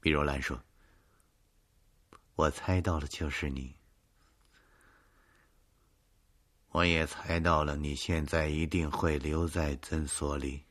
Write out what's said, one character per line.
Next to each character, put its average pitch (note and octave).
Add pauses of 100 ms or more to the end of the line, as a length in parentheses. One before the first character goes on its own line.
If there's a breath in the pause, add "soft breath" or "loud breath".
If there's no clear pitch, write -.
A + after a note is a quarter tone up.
米 E2
若 D2
兰 C#2
说 C2+ (1700 soft breath)
：“我 D#2
猜 F2+
到 E2+
了， D2
就 -
是 C#2+
你。 C2+ (3000 soft breath)
我 E2+
也 E2
猜 E2+
到 D#2+
了， D2
你 D2
现 D#2+
在 D#2
一 D#2
定 D#2+
会 D2+
留 D#2
在 D#2
诊 D#2
所 D2
里。 C#2